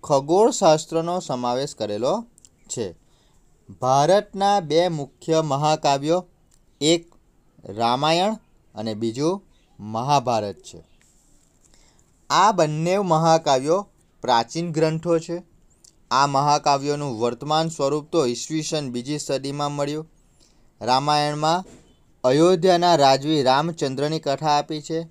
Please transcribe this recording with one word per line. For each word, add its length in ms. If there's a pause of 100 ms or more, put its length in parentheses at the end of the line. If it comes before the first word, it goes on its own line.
ખગોળશાસ્ત્રનો 1160
સમાવેશ 560
કરેલો 380 (560)
છે. 180 (920)
ભારતના 760
બે 280
મુખ્ય 540
મહાકાવ્યો, 800 (640)
એક 220 (680)
રામાયણ 720 (340)
અને 180
બીજું 480 (380)
મહાભારત 840
છે. 180 (1500)
આ 220
બંને 480
મહાકાવ્યો 800 (440)
પ્રાચીન 480
ગ્રંથો 480
છે. 180 (720)
આ 160
મહાકાવ્યોનું 920
વર્તમાન 500
સ્વરૂપ 420
તો 140
ઈસવીસન 680
બીજી 280
સદીમાં 520
મળ્યું. 340 (760)
રામાયણમાં 840 (580)
અયોધ્યાના 720
રાજવી 480
રામચંદ્રની 760
કથા 380
આપી 240
છે. 180 (120)